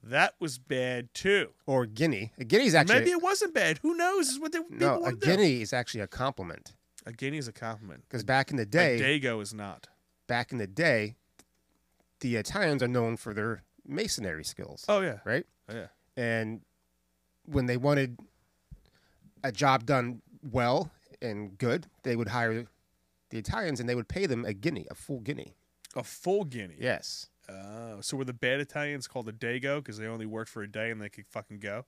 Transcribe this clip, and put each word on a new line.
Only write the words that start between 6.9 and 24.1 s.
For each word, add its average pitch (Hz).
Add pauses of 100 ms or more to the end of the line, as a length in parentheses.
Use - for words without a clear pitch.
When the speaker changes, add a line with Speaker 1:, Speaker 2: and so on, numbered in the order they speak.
Speaker 1:
A 113
guinea 135
is 131
a 107
compliment. 107
Speaker 2:
'Cause 117
back 131
in 147
the 120
Speaker 1:
A -
Speaker 2:
day, 135
Speaker 1:
dago 117
is 104
not. 101 (360)
Speaker 2:
back 120
in 131
the 107
day, 113 (1040)
the 120
Italians 151
are 127
known 117
for 110
their 107 (220)
masonry 113
skills. -
Speaker 1:
Oh, 208
yeah. 135
Speaker 2:
Right? 127 (240)
Speaker 1:
Oh, 110
yeah. 104 (300)
Speaker 2:
And 113 (840)
when 139
they 123
wanted 135 (1300)
a 131
job 131
done 123 (200)
well 131 (300)
and 104
good, 127 (160)
they 123
would 117
hire 117 (640)
the 117
Italians 151
and 120
they 123
would 120
pay 196